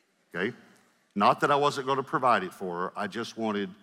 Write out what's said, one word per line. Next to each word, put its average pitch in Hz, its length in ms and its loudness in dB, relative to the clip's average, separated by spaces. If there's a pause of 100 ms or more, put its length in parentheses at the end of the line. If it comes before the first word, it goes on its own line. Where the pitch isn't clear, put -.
(340)
okay? 98 220 -4 (580)
Not 110 260 4
that 147 120 4
I 143 40 4
wasn't 139 300 0
gonna 135 160 0
provide 127 400 2
it 90 100 -8
for 87 280 -6
her. 92 160 -4
I 101 100 -4
just 110 300 -8
wanted 101 340 -2 (120)